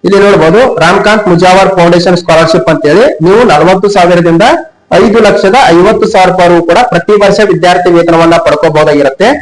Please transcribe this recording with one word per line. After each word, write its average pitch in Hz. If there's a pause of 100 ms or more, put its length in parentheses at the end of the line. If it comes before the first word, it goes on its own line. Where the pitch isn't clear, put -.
ಇಲ್ಲಿ 196
ನೋಡ್ಬೋದು, 180 (240)
ರಾಮಕಾಂತ್ 208
ಮುಜಾವರ್ 185
ಫೌಂಡೇಶನ್ 170
ಸ್ಕಾಲರ್‌ಶಿಪ್ 165
ಅಂತೇಳಿ 156 (220)
ನೀವು 202 (120)
ನಲವತ್ತು 185
ಸಾವಿರದಿಂದ 175 (580)
ಐದು 226
ಲಕ್ಷದ 190 (200)
ಐವತ್ತು 202
ಸಾವಿರ 185
ರೂಪಾಯಿವರೆಗೂ 175
ಕೂಡ 190 (160)
ಪ್ರತಿ 208
ವರ್ಷ 190 (120)
ವಿದ್ಯಾರ್ಥಿ 180
ವೇತನವನ್ನ 170 (100)
ಪಡ್ಕೋಬಹುದಾಗಿರುತ್ತೆ. 151 (140)